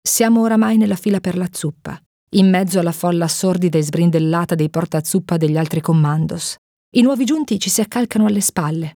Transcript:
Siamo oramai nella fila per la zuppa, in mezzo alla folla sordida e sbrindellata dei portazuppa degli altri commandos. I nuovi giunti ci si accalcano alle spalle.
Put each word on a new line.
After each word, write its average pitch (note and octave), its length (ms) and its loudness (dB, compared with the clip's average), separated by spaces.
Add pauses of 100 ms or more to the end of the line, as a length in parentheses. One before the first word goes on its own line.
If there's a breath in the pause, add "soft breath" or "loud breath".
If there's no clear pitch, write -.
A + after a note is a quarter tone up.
Siamo A3+ 400 2
oramai A3 360 2
nella G#3 180 2
fila G3 240 -2
per F3+ 180 -4
la F3+ 140 -4
zuppa, - 500 -10 (300)
in F#3+ 180 4
mezzo F#3 300 0
alla E3+ 120 0
folla E3+ 360 -2
sordida F3+ 500 0
e D#3 60 2
sbrindellata E3 720 0
dei D#3 160 0
portazuppa E3 680 -2
degli D#3 200 2
altri D#3+ 220 -2
commandos. D#3 760 0 (380)
I B3 100 6
nuovi C4 200 2
giunti C4 340 0
ci F#3+ 120 -4
si - 100 0
accalcano A3 460 0
alle G#3 160 0
spalle. D#3+ 560 -4